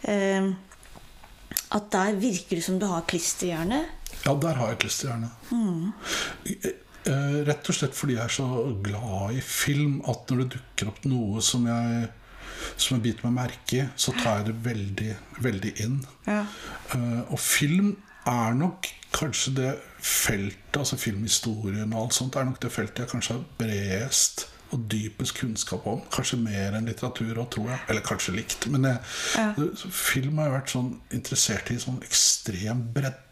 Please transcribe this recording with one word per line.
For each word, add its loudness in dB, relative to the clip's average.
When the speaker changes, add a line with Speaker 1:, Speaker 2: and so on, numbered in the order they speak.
Speaker 1:
ehm, 4
at 0
der 4
virker 0
det -2
som 2
du 2
har 0
klisterhjerne. 0
Speaker 2:
Ja, 6
der 2
har 0
jeg -4
klisterhjerne. 0
Speaker 1:
Mm. 2
Speaker 2:
Eh, -2
eh, 4
rett 0
og 4
slett 0
fordi 2
jeg 0
er -2
så 0
glad 0
i 0
film, 2
at -2
når 2
det 0
dukker -4
opp -8
noe 2
som 4
jeg, 2
som 2
jeg -2
biter -2
meg 2
merke -4
i, -4
så 0
tar 2
jeg 0
det -2
veldig, -2
veldig 0
inn. 0
Speaker 1:
Ja. 2
Speaker 2:
Eh, 2
og 0
film 4
er 4
nok 2
kanskje 0
det 2
feltet, 0
altså 2
filmhistorien 0
og 0
alt 0
sånt, 0
er 2
nok -4
det -4
feltet -4
jeg -4
kanskje -2
har -4
bredest 0
og -2
dypest -2
kunnskap -2
om. -2
Kanskje 0
mer 0
enn 0
litteratur, -4
og -4
tror -2
jeg. -4
Eller 2
kanskje -2
likt. -4
Men 2
jeg, 2
Speaker 1:
Ja. 2
Speaker 2:
så -10
film 2
har 2
jeg 2
vært -8
sånn 0
interessert 0
i 0
sånn -4
ekstrem 2
bredde 0